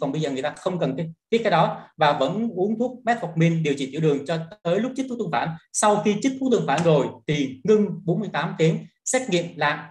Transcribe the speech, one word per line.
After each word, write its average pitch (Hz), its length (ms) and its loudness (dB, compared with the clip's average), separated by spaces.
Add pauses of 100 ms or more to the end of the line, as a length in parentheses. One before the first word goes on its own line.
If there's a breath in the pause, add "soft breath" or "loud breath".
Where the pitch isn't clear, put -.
còn 139 100 -2
bây 156 100 -2
giờ 139 100 -2
người 131 100 -4
ta 147 160 -4
không 185 220 -2
cần 165 160 -2 (360)
cái, 226 120 4
cái 208 80 2
đó 175 460 0
và 147 160 4
vẫn 180 420 0
uống 208 240 0
thuốc 254 260 -2
metformin 165 580 2
điều 147 100 2
trị 131 180 -4
tiểu 156 100 -4
đường 143 240 2
cho 165 120 -2 (260)
tới 175 160 2
lúc 254 160 -2
chích 269 140 -4
thuốc 240 100 -8
tương 175 120 -4
phản. 139 180 0 (240 loud breath)
Sau 208 320 2
khi 208 160 4
chích 269 180 2
thuốc 254 120 0
tương 175 160 2
phản 151 160 2
rồi 147 240 4 (200)
thì 143 360 -2
ngưng 208 240 4 (180)
bốn 180 140 0
mươi 190 140 -4
tám 156 240 -4
tiếng, 165 280 2 (200 loud breath)
xét 262 240 -2
nghiệm 170 280 -2
lại, 147 340 -2